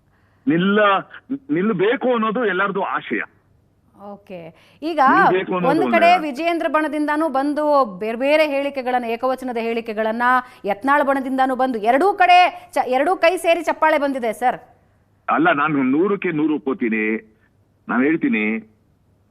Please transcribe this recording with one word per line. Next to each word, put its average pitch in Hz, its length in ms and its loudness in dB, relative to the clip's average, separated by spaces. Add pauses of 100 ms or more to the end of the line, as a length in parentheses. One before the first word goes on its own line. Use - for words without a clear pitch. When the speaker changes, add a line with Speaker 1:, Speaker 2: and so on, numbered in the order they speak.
(480)
Speaker 1:
ನಿಲ್ಲ-, 196 580 2 (440)
ನಿಲ್ಲಬೇಕು 208 640 0
ಅನ್ನೋದು 226 320 -2
ಎಲ್ಲರದು 190 380 -2
ಆಶಯ. 123 380 -6 (760)
Speaker 2:
ಓಕೆ. 196 720 -20 (100)
ಈಗ 302 180 -4 (100)
Speaker 1:
ನಿಲ್ಬೇಕು 190 460 2
ಅನ್ನೋದು 240 160 0
Speaker 2:
ಒಂದು 311 140 2
Speaker 1:
ಒಂದು - 120 2
Speaker 2:
ಕಡೆ 339 140 6
Speaker 1:
ಆಶಯ. 359 100 4
Speaker 2:
ವಿಜಯೇಂದ್ರ 330 460 -4
ಬಣದಿಂದಾನೂ 302 640 -2
ಬಂದು 285 560 2 (120)
ಬೇರೆ 220 200 -6
ಬೇರೆ 294 300 2
ಹೇಳಿಕೆಗಳನ್ನ, 277 580 -4
ಏಕವಚನದ 254 540 -4
ಹೇಳಿಕೆಗಳನ್ನ, 226 640 -4 (420)
ಯತ್ನಾಳ್ 269 380 0
ಬಣದಿಂದಾನೂ 262 520 0
ಬಂದು, 254 240 -2
ಎರಡೂ 269 340 2
ಕಡೆ 359 600 4
ಚ-, 285 140 -2
ಎರಡೂ 277 280 0
ಕೈ 339 220 2
ಸೇರಿ 339 260 0
ಚಪ್ಪಾಳೆ 311 340 0
ಬಂದಿದೆ 262 360 -2
ಸರ್. 220 280 -2 (680)
Speaker 1:
ಅಲ್ಲ, 147 220 2
ನಾನು 147 320 0
ನೂರಕ್ಕೆ 180 480 0
ನೂರು 151 240 0
ಒಪ್ಕೋತೀನಿ. 110 800 -4 (560)
ನಾನು 113 140 0
ಹೇಳ್ತೀನಿ, 117 560 -2 (720)